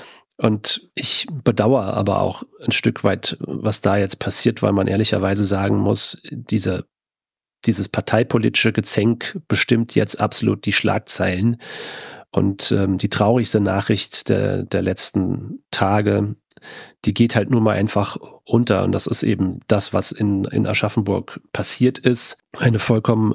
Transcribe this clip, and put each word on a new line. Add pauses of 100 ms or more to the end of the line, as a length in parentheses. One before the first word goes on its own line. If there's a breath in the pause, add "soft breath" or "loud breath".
(420 loud breath)
Und
ich (160)
bedauere
aber
auch (220)
ein
Stück
weit,
was
da
jetzt
passiert,
weil
man
ehrlicherweise
sagen
muss, (120)
diese, (800)
dieses
parteipolitische
Gezänk
bestimmt
jetzt
absolut
die
Schlagzeilen. (720 loud breath)
Und,
ähm,
die
traurigste
Nachricht
der,
der
letzten
Tage, (680 loud breath)
die
geht
halt
nun
mal
einfach (280)
unter.
Und
das
ist
eben
das,
was
in,
in
Aschaffenburg (120)
passiert
ist. (180)
Eine
vollkommen